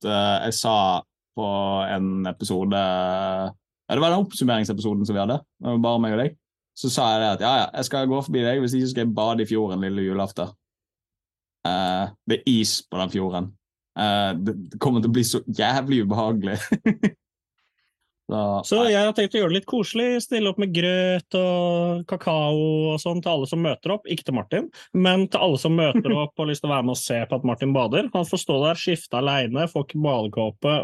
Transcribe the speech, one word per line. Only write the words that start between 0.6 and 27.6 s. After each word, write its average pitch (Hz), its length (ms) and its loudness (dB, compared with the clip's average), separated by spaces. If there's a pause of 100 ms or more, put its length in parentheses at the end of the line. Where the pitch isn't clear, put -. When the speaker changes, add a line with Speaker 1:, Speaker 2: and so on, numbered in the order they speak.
Speaker 1:
på 107 100 -4 (340)
en 95 460 -2
episode, 95 500 -2
ja, 95 1120 -4
det 127 100 -2
var 165 140 2
den 196 100 2
oppsummeringsepisoden 107 800 0
som 101 140 -2
vi - 20 0
hadde, 110 200 0
det - 280 -14
var 120 160 0
bare 117 160 2
meg 110 160 0
og 113 60 0
deg, 151 160 -4 (400)
så 131 140 -4
sa 127 180 2
jeg 110 120 2
det 110 80 2
at, 98 140 -2
"Ja, 120 120 2
ja, 113 160 2
jeg - 180 -4
skal 135 180 0
gå 131 140 0
forbi 135 220 -2
deg, 127 180 2
hvis 123 140 0
ikke 127 160 0
skal 120 120 -2
jeg 113 120 0
bade 113 280 0
i 104 60 -4
fjorden 101 340 0
lille 95 220 -2
julaften." 95 460 -2 (1120)
Eh, 92 400 0 (160)
det 113 180 0
er - 80 -6
is 110 340 2
på - 180 -8
den 92 120 -2
fjorden. 92 380 -2 (460)
Eh, 101 380 0
det, 95 220 -4 (140)
det - 120 -16
kommer 120 220 2
til 120 80 2
å 113 40 2
bli 120 120 4
så - 180 -2
jævlig 127 600 0
ubehagelig. 104 500 0 (400)
<laughs> - 240 -2 (1120)
Så, 110 60 -2 (260)
Speaker 2:
Så 208 160 -2
Speaker 1:
nei. 233 140 2
Speaker 2:
jeg 202 100 4
har 214 80 2
tenkt 208 240 0
å 220 60 0
gjøre 170 100 2
det 180 60 2
litt 196 100 -4
koselig, 226 380 -2 (180)
stille 214 300 -2
opp - 80 -4
med 202 100 0
grøt 180 640 0
og 175 720 0
kakao 156 540 0 (320)
og 156 100 -4
sånn 175 160 -2
til 170 140 -6
alle 135 160 0
som 165 100 -2
møter 160 320 -2
opp. 208 160 -4
Ikke 160 220 -6
til 131 80 0
Martin, 165 320 -4 (260)
men 185 320 4
til - 160 0
alle 160 160 4
som 165 160 2
møter 170 400 2
Speaker 1:
<laughs> 151 60 2
Speaker 2:
opp 147 100 -4
og 160 140 -4
har - 20 -2
lyst 147 160 -4
til 151 60 0
å - 80 0
være 123 100 2
med 127 80 0
og - 60 -4
se 120 160 -2 (100)
på 131 140 -2
at 131 80 0
Martin 135 260 0